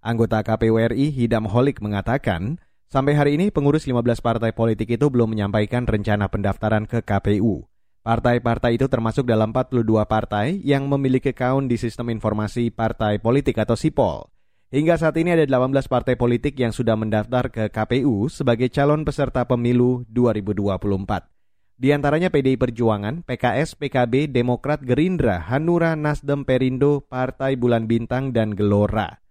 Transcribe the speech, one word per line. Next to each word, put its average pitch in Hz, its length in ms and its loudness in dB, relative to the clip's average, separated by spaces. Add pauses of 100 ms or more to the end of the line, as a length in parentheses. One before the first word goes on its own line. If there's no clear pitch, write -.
Anggota 113 400 0
K 110 160 -2
P 113 80 2
U 113 80 4
R 113 160 2
I 139 240 0
Hidam 113 320 0
Holik 123 320 0
mengatakan, 104 800 -4 (320)
sampai 139 240 2
hari 147 240 2
ini 202 160 0
pengurus 147 320 2
lima 120 160 0
belas 120 160 2
partai 113 320 0
politik 113 400 0
itu 120 160 2
belum 117 240 2
menyampaikan 107 560 -2
rencana 104 400 0
pendaftaran 104 640 -2
ke 117 160 -4
K - 40 -2 (120)
P 104 160 2
U. 98 240 0 (400)
Partai-partai 117 720 0
itu 131 160 0
termasuk 113 320 0
dalam 113 320 2
empat 127 160 -2
puluh 120 160 2
dua 110 220 4
partai 110 500 -2
yang 139 320 0
memiliki 135 400 0
account 131 400 0
di 117 80 0
Sistem 117 320 -6
Informasi 107 640 -2
Partai 107 480 -2
Politik 127 340 2
atau 113 240 0
sipol. 104 480 -2 (480)
Hingga 160 240 2
saat 156 160 0
ini 165 240 2
ada 151 80 4
delapan 131 240 2
belas 135 160 0
partai 123 320 0
politik 120 400 0
yang 117 160 0
sudah 113 240 0
mendaftar 110 480 -2
ke 107 240 -4
K - 160 -6
P 131 160 0
U 117 240 2
sebagai 123 400 0
calon 147 400 0
peserta 131 400 -2
pemilu 123 640 2
dua 117 240 2
ribu 104 160 -4
dua 98 300 -2
puluh 101 180 -2
empat. 98 320 -6 (440)
Di 131 160 2
antaranya 147 400 2
P 147 80 2
D 131 160 2
I - 20 -8
Perjuangan, 117 680 -2
P 127 80 -6
K 120 240 0
S, 156 160 -4
P 143 160 -8
K 123 160 2
B, 139 240 0
Demokrat, 123 480 -2
Gerindra, 131 640 0
Hanura, 165 560 0
Nasdem, 143 480 -4
Perindo, 131 560 2
Partai 131 560 -4
Bulan 117 240 2
Bintang, 117 480 -2
dan 110 240 0
Gelora. 104 640 0 (120)